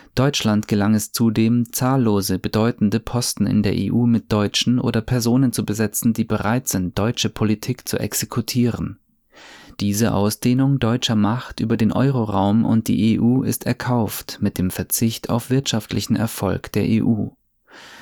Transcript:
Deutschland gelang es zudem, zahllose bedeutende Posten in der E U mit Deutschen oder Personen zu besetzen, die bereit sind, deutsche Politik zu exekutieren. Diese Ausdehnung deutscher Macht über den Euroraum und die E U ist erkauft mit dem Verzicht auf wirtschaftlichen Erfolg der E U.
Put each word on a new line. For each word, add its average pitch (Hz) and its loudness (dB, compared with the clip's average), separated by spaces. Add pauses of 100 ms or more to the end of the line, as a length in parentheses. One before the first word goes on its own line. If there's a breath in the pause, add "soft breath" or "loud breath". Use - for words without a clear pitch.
(160 loud breath)
Deutschland 113 0
gelang 104 2
es 107 -2
zudem, 113 2
zahllose 107 0
bedeutende 110 0
Posten - -2
in 101 2
der 92 0
E 98 -2
U 120 2
mit 113 0
Deutschen 110 0
oder 117 0
Personen 120 2
zu 107 -4
besetzen, 107 -2
die 110 -2
bereit 110 -2
sind, 90 -2
deutsche 110 -2
Politik - -4
zu - -4
exekutieren. - -4 (800 loud breath)
Diese 104 0
Ausdehnung 123 2
deutscher 117 0
Macht 107 -2
über 113 0
den 110 2
Euroraum 110 2
und 113 2
die 110 2
E - 0
U 120 2
ist 107 -4
erkauft - -4
mit 101 -2
dem 90 0
Verzicht - -4
auf 117 -2
wirtschaftlichen 113 -2
Erfolg 98 -4
der 104 0
E 110 2
U. 107 -2 (640 loud breath)